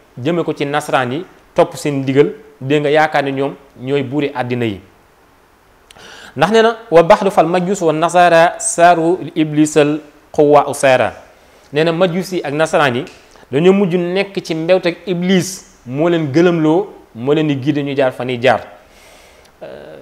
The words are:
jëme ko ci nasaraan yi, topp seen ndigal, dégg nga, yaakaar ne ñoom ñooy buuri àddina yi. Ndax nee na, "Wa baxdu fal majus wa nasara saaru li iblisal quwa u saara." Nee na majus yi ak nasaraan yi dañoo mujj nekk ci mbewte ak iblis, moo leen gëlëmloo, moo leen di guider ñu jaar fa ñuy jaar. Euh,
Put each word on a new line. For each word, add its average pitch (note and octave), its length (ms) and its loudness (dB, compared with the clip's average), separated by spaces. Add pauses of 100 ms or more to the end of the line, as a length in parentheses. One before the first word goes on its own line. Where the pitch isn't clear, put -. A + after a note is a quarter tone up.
(160)
jëme D#3+ 280 -4
ko D#3+ 100 -4
ci D3 100 -6
nasaraan C#3+ 480 -2
yi, E3 120 -8 (300)
topp - 220 0
seen C#3+ 260 -4
ndigal, C3+ 300 2 (280)
dégg C#3 220 -2
nga, C#3+ 80 -2
yaakaar D#3 340 2
ne C#3 80 -4
ñoom C#3 220 -4 (260)
ñooy C3+ 240 -4
buuri C#3 300 -4
àddina B2 320 -4
yi. G2 140 -6 (1600)
Ndax D3+ 160 0
nee A3+ 100 4
na, A3+ 140 2 (140)
"Wa E3 120 8
baxdu F3 280 4
fal F3 160 2
majus F3+ 340 -2
wa D#3+ 120 2
nasara E3+ 640 4
saaru E3+ 640 2
li D3 140 -12
iblisal D3+ 640 0 (320)
quwa D3 360 4
u C3 60 -6
saara." B2 380 2 (600)
Nee D3 120 0
na E3+ 80 0
majus F3+ 400 -2
yi F3+ 100 -4
ak C#3+ 100 -8
nasaraan D3+ 440 0
yi C#3 80 -4 (480)
dañoo E3+ 200 4
mujj G3 220 0
nekk F#3 480 -4
ci E3+ 120 -8
mbewte F3 340 0
ak E3+ 80 -4 (100)
iblis, F3+ 800 -2
moo C#3 220 -2
leen D#3+ 240 -2
gëlëmloo, E3+ 540 2 (280)
moo B2+ 200 -2
leen D#3 120 0
di D3 100 -2
guider C#3+ 280 -4
ñu C#3+ 120 -6
jaar C3 160 0
fa B2+ 120 -10
ñuy B2+ 180 -6
jaar. A#2+ 180 2 (1000)
Euh, C#3+ 400 -20